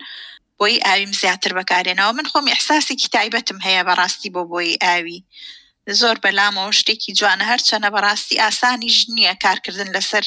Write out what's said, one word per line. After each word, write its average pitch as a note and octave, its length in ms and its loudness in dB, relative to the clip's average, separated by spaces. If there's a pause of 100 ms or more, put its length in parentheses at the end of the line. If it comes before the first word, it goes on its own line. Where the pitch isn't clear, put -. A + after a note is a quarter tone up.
(540)
بۆی A3 300 0
ئاویم G3 280 0
زیاتر F#3+ 400 0
بەکارهێناوە. F#3 600 0
من C#4+ 140 -6
خۆم C#4+ 220 0
ئیحساسێکی C#4 600 0
تایبەتم A3 500 -2
هەیە F#3+ 260 2
بەڕاستی F3+ 460 0
بۆ F3+ 140 -4
بۆی E3+ 360 -2
ئاوی. F3 400 0 (680)
زۆر G#3+ 320 2
بەلامەوە G3 540 0
شتێکی - 400 -2
جوانە، F#3+ 320 2
هەرچەنە G#3+ 460 0
بەڕاستی G3+ 500 0
ئاسانیش A3+ 580 2 (100)
نییە G3+ 280 2
کارکردن F#3+ 560 -2
لەسەر، G3+ 340 0